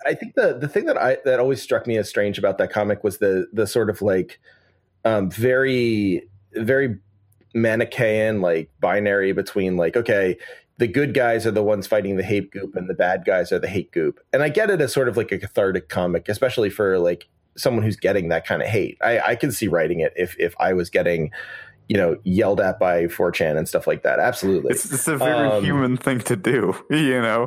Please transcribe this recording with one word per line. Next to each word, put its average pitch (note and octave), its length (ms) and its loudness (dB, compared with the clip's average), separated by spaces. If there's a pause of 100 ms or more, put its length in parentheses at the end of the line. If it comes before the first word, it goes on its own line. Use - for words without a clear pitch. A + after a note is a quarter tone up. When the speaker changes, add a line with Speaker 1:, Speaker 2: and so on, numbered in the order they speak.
Speaker 1:
I D#3 80 0
think - 220 -8
the, F3 220 2
the C#3+ 120 -4
thing G#3 160 0
that D#4+ 120 0
I, C3 280 2
that B2+ 160 4
always C3+ 200 2
struck - 240 0
me A2+ 120 0
as G#2 100 0
strange G#2 300 0
about F#2+ 220 0
that F#2+ 120 2
comic G#2 320 -2
was G2+ 140 -2
the, F#2 340 2
the G#2 160 0
sort A2 220 0
of, G2 120 -4
like, F#2+ 380 0 (640)
um, G#2 260 0
very, A#2 920 0 (300)
very B2 440 0 (560)
Manichaean, A2 840 2
like, E2 400 0
binary G2 540 2
between, F#2+ 420 -2
like, E2+ 220 0
okay, G2+ 400 0 (400)
the A#2+ 100 0
good C3 260 0
guys A#2 320 2
are A2+ 60 0
the G#2 120 0
ones G2+ 240 0
fighting G2+ 280 0
the F#2 80 -2
hate G2+ 280 -2
goop G2 260 -12
and F2+ 120 -8
the F#2 40 -4
bad F2+ 320 0
guys F2+ 260 0
are F2+ 80 0
the - 80 -4
hate F#2 240 -4
goop. D#2 300 -2 (100)
And C3 100 2
I D3+ 60 2
get G#3 220 0
it F#3 100 0
as C#3 140 0
sort C3 160 2
of, G#2+ 80 -2
like, G#2+ 160 -2
a F#2+ 40 -4
cathartic G2 520 -2
comic, F2+ 400 -2
especially G#2+ 400 0
for, F#2+ 300 0
like, F2 280 0 (300)
someone A#2 260 0
who's G#2 140 0
getting F#2 320 0
that E2 180 -2
kind E2+ 140 -2
of G#1+ 80 -2
hate. G2+ 320 -2
I, A2+ 180 2
I A2 160 0
can C3+ 160 -2
see G#2+ 160 -4
writing E2 320 2
it D#2 160 0
if, F2 240 -4
if E2+ 180 -2
I F2+ 140 0
was F2+ 180 0
getting, E2+ 420 0 (580)
you G#2+ 80 2
know, F2 260 2
yelled G2 380 2
at F#2 180 0
by F2 300 2
four F2+ 200 0
chan D#2 280 0
and D#2+ 100 -2
stuff - 180 -2
like D#2 180 -2
that. - 140 2
Absolutely. - 540 0
Speaker 2:
It's, - 200 -4
it's C3+ 160 -2
a D#3 100 -2
very B2 320 0
Speaker 1:
Um, G#2 140 0
Speaker 2:
human C3 340 0
thing C3 240 -2
to - 160 -2
do, G#2+ 360 2 (100)
<laughs> - 60 -20
you C3+ 320 2
know? A#2 260 2